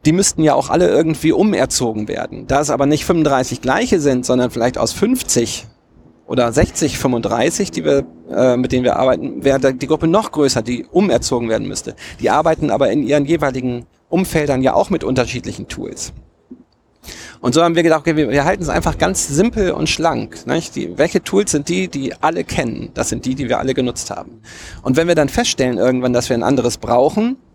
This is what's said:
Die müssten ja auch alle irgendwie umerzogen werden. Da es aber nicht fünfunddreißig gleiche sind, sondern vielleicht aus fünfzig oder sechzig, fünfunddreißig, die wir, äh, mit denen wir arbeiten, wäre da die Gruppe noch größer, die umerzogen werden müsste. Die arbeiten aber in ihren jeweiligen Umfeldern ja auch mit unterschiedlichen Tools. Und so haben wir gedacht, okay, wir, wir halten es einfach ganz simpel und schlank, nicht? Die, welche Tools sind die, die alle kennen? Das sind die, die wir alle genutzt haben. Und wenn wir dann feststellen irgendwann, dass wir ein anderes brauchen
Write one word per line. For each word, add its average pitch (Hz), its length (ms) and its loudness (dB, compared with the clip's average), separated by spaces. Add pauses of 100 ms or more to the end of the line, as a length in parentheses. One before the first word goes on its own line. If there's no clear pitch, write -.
Die 156 60 6
müssten 180 300 2
ja 147 120 4
auch 143 160 0
alle 170 180 4
irgendwie 156 440 2
umerzogen 123 760 0
werden. - 380 -8
Da 135 140 0
es 147 100 -2
aber 139 160 2
nicht 151 180 0
fünfunddreißig 139 560 0
gleiche 165 400 0
sind, 131 240 0
sondern 123 260 2
vielleicht 120 280 -2
aus 113 140 0
fünfzig 123 760 -2 (600)
oder 120 260 0
sechzig, - 440 0
fünfunddreißig, 120 760 0
die - 120 -6
wir, 139 220 2 (260)
äh, 123 240 2
mit 127 140 0
denen 127 140 0
wir - 120 2
arbeiten, 123 460 0
wäre 135 160 2
da 135 140 2
die 127 160 -6
Gruppe 156 180 0
noch 202 240 2
größer, 135 320 0
die 120 240 -6
umerzogen 123 640 0
werden 110 180 -2
müsste. - 300 -10 (240)
Die - 100 2
arbeiten 156 400 2
aber 143 220 2
in 147 100 0
ihren 139 240 2
jeweiligen 127 600 -2 (220)
Umfeldern 147 540 0
ja 131 120 4
auch - 160 2
mit 170 120 0
unterschiedlichen 123 640 -4
Tools. - 460 -12 (1300)
Und 123 140 0
so 160 80 6
haben 170 120 4
wir 165 80 2
gedacht, 160 180 4
okay, 156 160 0
wir, 147 140 2
wir 139 140 2
halten 185 180 0
es 151 60 -4
einfach 165 280 -2
ganz 175 300 -2
simpel 185 460 0
und - 160 -2
schlank, 135 580 -2
nicht? 160 300 -4
Die, - 220 -8
welche 156 240 2
Tools 196 280 0
sind 147 180 -2
die, 180 200 -2
die 135 260 -6
alle 165 300 -2
kennen? - 500 -4
Das 120 140 -4
sind - 160 -6
die, 127 100 -2
die 131 140 -6
wir 120 100 0
alle 131 160 -2
genutzt 123 360 -4
haben. - 300 -12 (420)
Und 131 140 0
wenn 165 120 2
wir 170 60 4
dann 147 140 2
feststellen 127 500 -2
irgendwann, 127 340 2
dass 120 160 0
wir 127 80 2
ein 117 60 0
anderes 123 360 0
brauchen 147 580 2 (180)